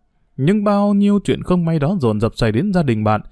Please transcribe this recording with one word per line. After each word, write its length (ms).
Nhưng 280
bao 300
nhiêu 300
chuyện 180
không 220
may 140
đó 220
dồn 200
dập 160
xảy 160
đến 200
gia 100
đình 220
bạn, 160